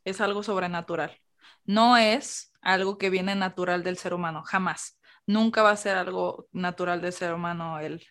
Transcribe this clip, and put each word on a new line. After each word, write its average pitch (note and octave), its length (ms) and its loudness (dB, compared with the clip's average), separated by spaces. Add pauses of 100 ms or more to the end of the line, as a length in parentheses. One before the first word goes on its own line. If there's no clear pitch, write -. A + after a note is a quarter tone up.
es F#3+ 180 -6
algo G3+ 220 0
sobrenatural. F3 720 -4 (480)
No A3+ 320 6
es A3+ 540 0 (100)
algo F#3+ 360 2
que G3 120 -2
viene F#3 260 0
natural F3+ 480 -2
del F3+ 140 -4
ser F3 160 -6
humano, E3 320 -4
jamás. - 540 -4 (260)
Nunca A3 380 4
va G#3 80 8
a G#3 60 0
ser G3+ 180 -2
algo F3+ 560 -4
natural F3+ 500 -2
del F3+ 120 -4
ser F3 200 -4
humano, E3+ 460 -6
el, D#3 320 -10